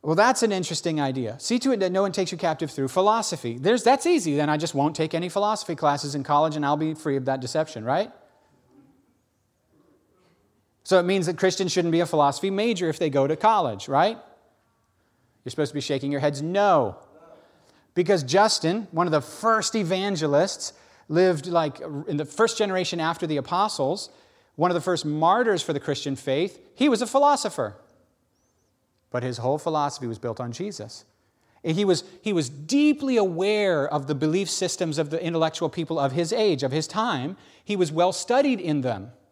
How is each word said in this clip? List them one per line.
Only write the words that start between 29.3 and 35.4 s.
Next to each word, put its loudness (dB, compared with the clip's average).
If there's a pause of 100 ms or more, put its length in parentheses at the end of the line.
whole -2
philosophy -4
was -6
built -8
on -6
Jesus. -12 (580)
He 2
was, 4 (180)
he -2
was 0
deeply 2
aware 2
of -2
the 0
belief 0
systems -2
of -2
the -4
intellectual 0